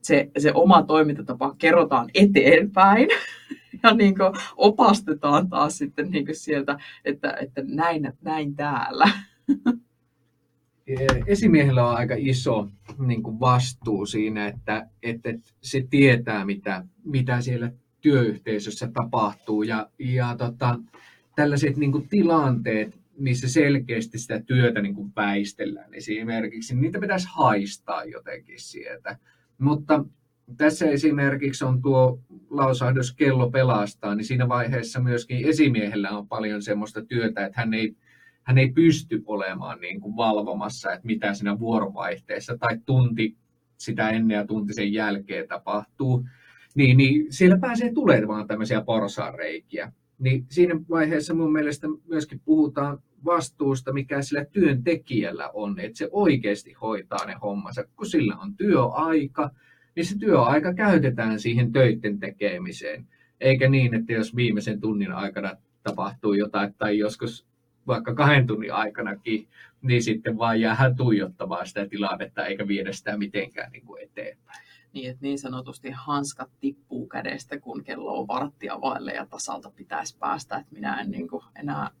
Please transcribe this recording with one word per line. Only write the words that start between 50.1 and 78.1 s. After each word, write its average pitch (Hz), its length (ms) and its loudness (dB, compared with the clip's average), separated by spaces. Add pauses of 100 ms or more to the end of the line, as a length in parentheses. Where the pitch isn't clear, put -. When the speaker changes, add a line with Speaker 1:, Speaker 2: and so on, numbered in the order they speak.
Speaker 2:
Niin 131 320 0
siinä 170 300 2 (100)
vaiheessa 160 440 0
mun 165 180 2
mielestä 147 340 -2 (220)
myöskin 151 360 -6
puhutaan 147 540 0 (260)
vastuusta, 143 680 -2
mikä 139 300 -4
sillä 147 220 -4
työntekijällä 131 1120 -2
on, 101 260 -6
että 110 180 -10
se - 140 -6
oikeasti 131 600 0
hoitaa 101 540 -6
ne 92 160 -12
hommansa. 101 420 -6 (120)
Kun 214 100 -8
sillä 127 300 0
on 202 200 -12
työaika, 151 920 0 (460)
niin 170 100 -4
se 196 120 -6
työaika 151 560 2
käytetään 131 640 2
siihen 117 320 0
töitten 110 480 2
tekemiseen. 90 840 -8 (340)
Eikä 131 280 4
niin, 127 260 4
että 113 180 -2
jos 113 240 -2
viimeisen 107 440 -2
tunnin 104 320 -2
aikana 95 440 -8 (260)
tapahtuu 101 500 -4
jotain, 101 460 -2
tai 107 200 -2
joskus 110 480 -6 (400)
vaikka 120 280 -4
kahden 143 320 6
tunnin 107 280 -4
aikanakin, 107 760 -6 (340)
niin 123 200 2
sitten 110 360 -4
vaan 113 220 0
jäädään 123 360 2
tuijottamaan 98 720 -2
sitä 101 200 -8
tilannetta, 196 600 -6
eikä 101 220 -6
viedä 98 240 -4
sitä 101 240 -10
mitenkään - 560 -8
niin - 120 -20
kuin - 180 -20
eteenpäin. - 640 -18 (280)
Speaker 1:
Niin, 127 180 -12
että 131 120 -16
niin 139 160 -6
sanotusti 127 520 -14
hanskat 139 600 -8 (100)
tippuu - 460 -8
kädestä, - 540 -10
kun - 240 -14
kello - 360 -10